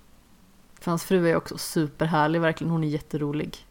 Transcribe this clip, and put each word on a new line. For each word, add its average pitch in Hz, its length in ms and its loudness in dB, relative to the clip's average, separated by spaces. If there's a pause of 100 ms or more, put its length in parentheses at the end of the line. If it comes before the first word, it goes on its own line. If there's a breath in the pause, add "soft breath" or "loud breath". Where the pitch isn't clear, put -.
(800)
För 180 100 -4
hans 170 140 -2
fru 180 240 2
är 165 80 4
också - 220 -6
superhärlig, 160 840 0
verkligen. 165 300 0
Hon 165 140 2
är 151 40 0
jätterolig. 147 680 -4 (140)